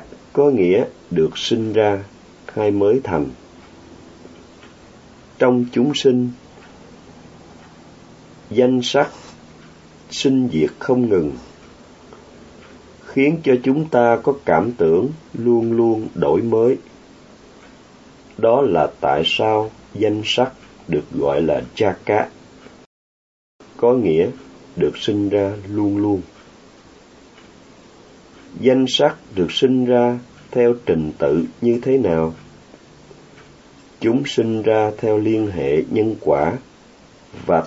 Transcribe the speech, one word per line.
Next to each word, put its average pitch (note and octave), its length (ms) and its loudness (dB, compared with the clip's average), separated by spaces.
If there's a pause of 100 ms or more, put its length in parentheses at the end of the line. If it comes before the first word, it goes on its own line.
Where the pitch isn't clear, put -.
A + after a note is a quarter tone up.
(320)
có C#3+ 180 2
nghĩa G2+ 340 2 (260)
được D#2+ 280 -2
sinh A2 340 -4
ra G#2 320 0 (420)
hay G#2+ 240 -2
mới G2+ 340 2
thành. D#2 220 -2 (2000)
Trong B2+ 340 2
chúng C#3 220 0
sinh, B2 360 2 (2250)
danh B2 320 2
sắc C#3 280 0 (1000)
sinh C3 420 0
diệt D#2 260 -2
không B2 300 0
ngừng, E2 240 0 (1700)
khiến D3+ 380 0
cho C3 100 4 (100)
chúng D3 240 0
ta A#2 340 4
có C#3 100 0 (120)
cảm F2+ 280 0
tưởng F2+ 360 2 (260)
luôn A#2 380 0
luôn A2+ 420 0
đổi E2 280 0
mới. A2+ 340 0 (1600)
Đó A#2 240 4
là E2 260 2 (120)
tại D2 260 0
sao A2 440 0 (240)
danh G#2+ 300 -2
sắc - 280 -2 (360)
được D2+ 240 -4
gọi C#2+ 300 -2
là D2+ 200 -2 (140)
Jaka, G#2+ 500 -2 (1500)
có A#2+ 160 2
nghĩa F#2+ 360 2 (480)
được D2+ 220 -2
sinh G#2 300 -2
ra G2 240 0 (160)
luôn G#2 280 -2
luôn. G2+ 240 0 (2500)
Danh C3 280 2
sắc D3 280 0 (180)
được F#2 180 -2
sinh B2+ 320 2
ra A#2+ 340 2 (320)
theo A#2+ 240 2 (120)
trình D#2+ 320 -2
tự D#2+ 260 0 (160)
như A#2+ 220 0
thế C3 160 0
nào? E2 360 0 (1700)
Chúng A#2 260 0
sinh A2+ 360 0
ra G#2+ 360 2
theo G#2+ 200 0
liên G#2+ 320 0
hệ D2 400 0
nhân A2 300 0
quả D2+ 320 0 (920)
và E2 200 2